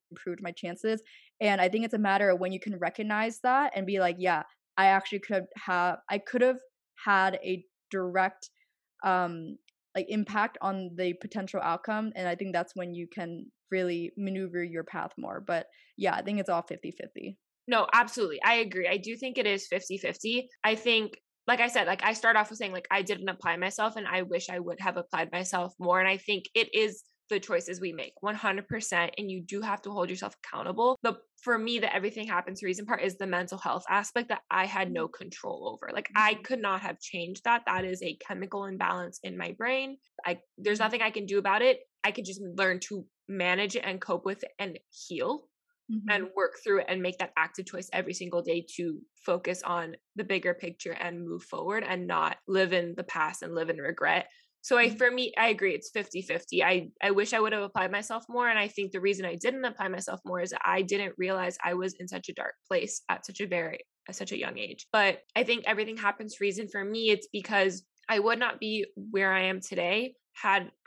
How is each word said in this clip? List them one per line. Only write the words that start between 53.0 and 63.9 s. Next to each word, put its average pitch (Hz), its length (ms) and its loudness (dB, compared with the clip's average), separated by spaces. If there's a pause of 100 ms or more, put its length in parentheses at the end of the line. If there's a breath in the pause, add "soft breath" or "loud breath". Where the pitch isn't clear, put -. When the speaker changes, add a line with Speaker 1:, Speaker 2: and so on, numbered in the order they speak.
Speaker 2:
past 165 400 -4
and 165 100 -8
live 165 160 -2
in 160 80 -4
regret. 156 500 0 (340 soft breath)
So 247 180 4
I, 233 100 6
Speaker 1:
Mm-hmm. 220 80 -4
Speaker 2:
for 247 140 6
me, 247 260 0
I 226 120 6
agree. 196 260 2
It's - 160 -10
fifty 196 320 -4
fifty. 170 400 0
I, 180 260 4 (140)
I 202 80 4
wish 202 220 4
I 226 60 4
would 214 140 4
have 214 80 0
applied 196 300 -2
myself 220 360 -4
more. 240 220 2
And 220 80 4
I 208 100 4
think 202 260 -4
the 196 60 -4
reason 190 260 2
I 175 100 -4
didn't 254 280 0
apply 226 260 -2
myself 190 360 -6
more 180 160 -4
is 190 80 -2
that - 160 -6
I 180 160 4
didn't 196 380 -2
realize 185 440 0
I 175 120 0
was 185 240 -2
in 185 80 -12
such 185 220 -8
a 175 40 -10
dark - 220 -6 (120)
place 190 400 -2
at 180 160 -4
such - 160 -12
a 202 60 -4
very, 170 320 -2 (320)